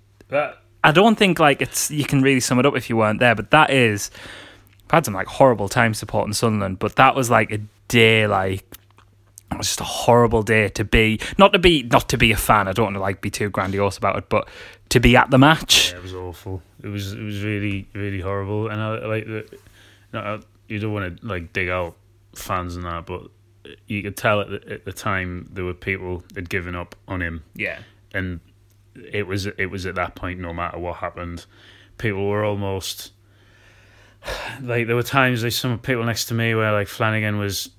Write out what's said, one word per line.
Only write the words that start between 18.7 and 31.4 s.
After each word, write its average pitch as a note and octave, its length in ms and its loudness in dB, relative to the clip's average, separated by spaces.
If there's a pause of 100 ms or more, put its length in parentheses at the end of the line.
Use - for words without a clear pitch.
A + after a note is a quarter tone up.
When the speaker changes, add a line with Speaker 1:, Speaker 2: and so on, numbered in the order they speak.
Speaker 1:
I, A2 240 -6
like, A2 200 -4
the, A2 320 -12 (560)
no, A2+ 60 -6
I, G#2 200 -8 (280)
you G#2+ 120 -8
don't G#2+ 140 -4
wanna, F#2 280 -6
like, F#2 320 -8
dig F2+ 160 -4
out F2+ 260 -4 (400)
fans F2+ 400 -6
and F2 100 -10
that, E2+ 200 -8
but - 240 -12 (580)
you G#2 160 -6
could G2+ 120 -10
tell G#2 260 0
at F#2+ 80 -8
the, G2+ 240 -12
at - 120 -16
the F#2 80 -12
time F2+ 580 -6
there F#2 140 -8
were F2+ 80 -6
people F2+ 500 -8 (120)
had F2+ 140 -10
given F2+ 260 -6
up F2 180 -10 (140)
on F#2 140 -6
him. E2 220 -6 (120)
Speaker 2:
Yeah. F#2 240 -6 (340)
Speaker 1:
And F#2 260 -6 (720)
it G#2 160 -4
was, G2 180 -6
it G2 260 -6
was F#2 140 -8
at F#2 100 -8
that F2 200 -4
point, F2+ 240 -10
no E2+ 140 -10
matter E2+ 240 -6
what F2 200 -8
happened, F2 480 -10 (520)